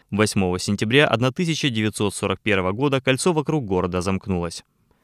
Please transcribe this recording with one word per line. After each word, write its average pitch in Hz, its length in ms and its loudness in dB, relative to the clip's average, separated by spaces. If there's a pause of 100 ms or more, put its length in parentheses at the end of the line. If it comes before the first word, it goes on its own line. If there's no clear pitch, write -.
(100)
Восьмого 98 480 2
сентября 113 500 2
одна 123 220 0
тысяча 160 380 -2
девятьсот 107 460 0
сорок 95 260 -4
первого 95 320 0
года 135 300 0
кольцо 135 320 0
вокруг 151 320 -2
города 90 340 0
замкнулось. 90 640 -4 (400)